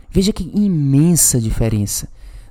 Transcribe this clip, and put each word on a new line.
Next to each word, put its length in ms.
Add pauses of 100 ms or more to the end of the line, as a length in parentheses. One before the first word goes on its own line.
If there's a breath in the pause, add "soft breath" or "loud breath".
Veja 240
que 220
imensa 840
diferença 640 (440 soft breath)